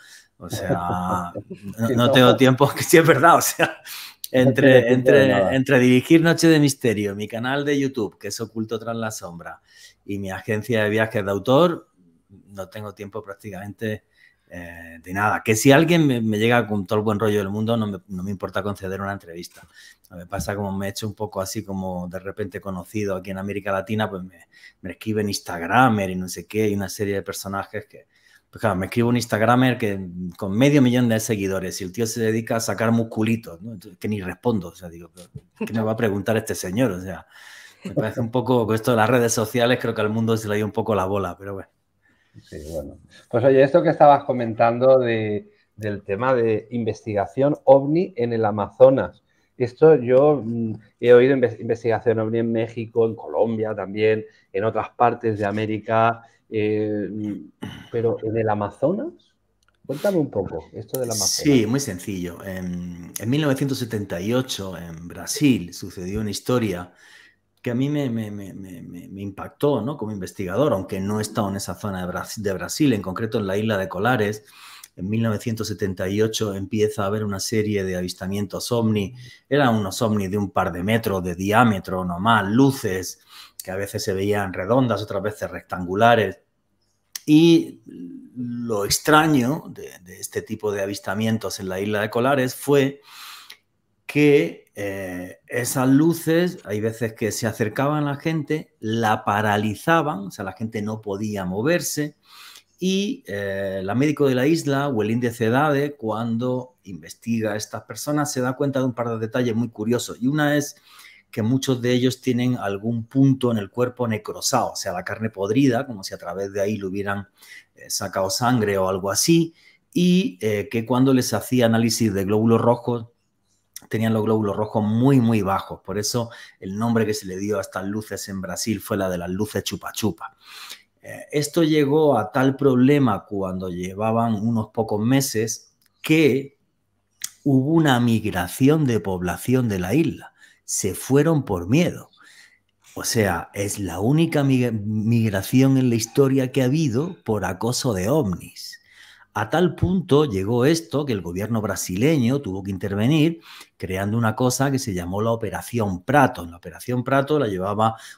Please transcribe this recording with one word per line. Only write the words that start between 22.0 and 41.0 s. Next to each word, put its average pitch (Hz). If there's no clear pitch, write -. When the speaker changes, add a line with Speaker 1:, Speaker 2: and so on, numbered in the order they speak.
Speaker 1:
de 90
repente 95
conocido 98
aquí 92
en 95
América 101
Latina, 107
pues 95
me, -
me 90
escriben 107
Instagramer 98
y 92
no 92
sé 90
qué, 107
y 101
una 98
serie 101
de 95
personajes 98
que... -
Pues -
claro, 104
me 92
escribe 117
un 123
Instagramer 120
que 98
con 98
medio 139
millón 123
de 110
seguidores 95
y 95
el 90
tío 117
se 113
dedica 113
a -
sacar 113
musculitos, 113
¿no? 113
Entonces, 95
que 110
ni 104
respondo, 180
o 82
sea, 90
digo, 85
"¿Pero 87
qué 107
me 113
va 110
a 113
preguntar 107
este 107
señor?". 101
O 90
sea, 90
me -
parece 110
un 117
poco, 120
con 110
esto 110
de 117
las 110
redes 120
sociales, 120
creo 113
que 113
al 107
mundo 113
se 110
le 104
ha 104
ido 107
un 98
poco 110
la 95